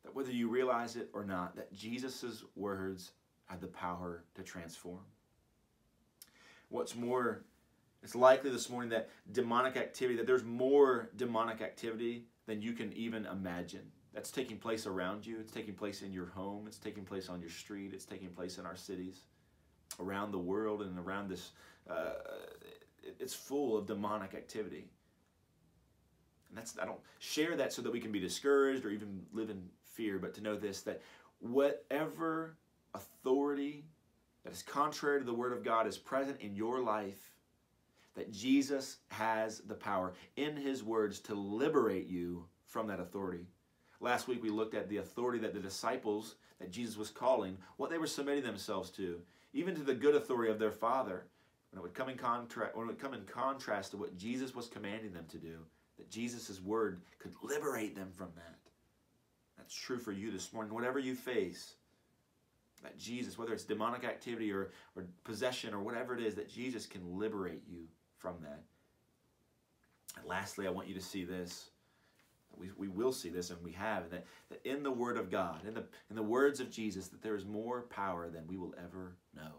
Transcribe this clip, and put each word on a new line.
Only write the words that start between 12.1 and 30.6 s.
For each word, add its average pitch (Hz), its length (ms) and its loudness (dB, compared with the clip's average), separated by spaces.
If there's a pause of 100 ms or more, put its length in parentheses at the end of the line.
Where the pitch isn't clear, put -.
than 107 160 -2
you 117 100 0
can 117 220 -4
even 113 320 -2
imagine. 92 680 -4 (220)
That's 107 160 -6
taking 117 280 -4
place 113 280 -2
around 95 380 -2
you. 113 160 -6
It's 110 120 -12
taking 104 200 -6
place 101 300 -6
in 98 100 -6
your 90 140 -4
home. 101 400 -6
It's 107 100 -12
taking 101 260 -8
place 92 280 -6
on 90 100 -4
your 82 80 -8
street. 98 460 -8
It's 95 100 -10
taking 95 240 -10
place 90 300 -6
in 90 80 -8
our 87 100 -6
cities, 92 460 -6 (760)
around 101 340 -2
the 98 60 0
world 101 440 2
and 90 160 -4
around 95 320 -4
this. 90 220 -6 (360)
Uh, 85 220 0 (920)
it, - 160 -12
it's 127 140 -4
full 135 420 0
of 101 120 2
demonic 104 480 -2
activity. - 560 -6 (1600)
And - 80 -12
that's, - 200 -10
I - 60 -2
don't 92 160 -8 (200)
share 160 360 2
that 135 160 2
so - 80 -6
that 127 100 0
we 120 100 -2
can 110 120 -4
be 101 80 2
discouraged 135 640 6
or 104 60 0
even 101 320 -6 (100)
live 110 160 -2
in 98 140 -6 (200)
fear, 101 360 0
but 90 160 -2
to 101 80 -10
know 107 140 0
this, 98 260 -2